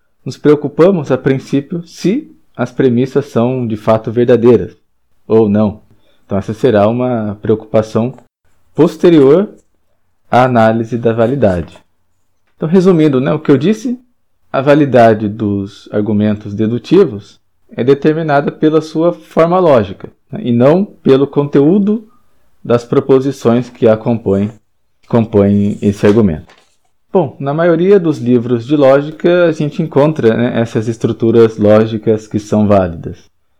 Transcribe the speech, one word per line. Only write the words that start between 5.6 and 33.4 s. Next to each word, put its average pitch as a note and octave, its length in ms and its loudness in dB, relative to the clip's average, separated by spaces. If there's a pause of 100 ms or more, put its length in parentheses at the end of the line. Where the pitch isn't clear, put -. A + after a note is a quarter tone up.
Então, G2+ 120 -6
essa G2+ 160 -8
será G#2 340 2
uma A#2 540 -4
preocupação A2 720 -4 (640)
posterior E3 800 2 (760)
à A#2+ 140 2
análise A#2 540 0
da A#2 160 -2
validade. A2+ 640 -2 (800)
Então, E3+ 120 -6
resumindo, D#3+ 520 2
né, D3+ 140 -2
o D3+ 60 -4
que D#3 120 0
eu C#3 60 6
disse, A3 420 -4 (520)
a C3+ 100 -4
validade B2 640 2
dos G2+ 640 -8
argumentos G#2 640 -4
dedutivos A#2 840 -2 (320)
é - 120 -8
determinada D#3 680 0
pela D#3 300 0
sua D#3+ 320 -2
forma E3+ 460 -2
lógica, A#2+ 500 0 (220)
né, - 120 -12
e B2 80 -4
não C#3+ 340 2
pelo C3+ 400 0
conteúdo E3 840 0 (540)
das A#2 220 -2
proposições C3 840 0
que - 180 -2
a A2 100 4
compõem, G#2 540 -2 (560)
compõem G2+ 720 0
esse G#2 240 -2
argumento. G2+ 480 0 (580)
Bom, D#3+ 280 -2
na C#3 140 -6
maioria F3 460 2
dos D#3 180 -2
livros A#2+ 480 -2
de D3 100 -2
lógica, D3 680 2
a D#3+ 60 2
gente D#3 320 -6
encontra, D3 520 0
né, A#2 240 -2
essas A2+ 280 -4
estruturas A2+ 720 0
lógicas A2 680 0
que A2 120 -6
são G#2+ 280 -2
válidas. F#2 580 -2 (340)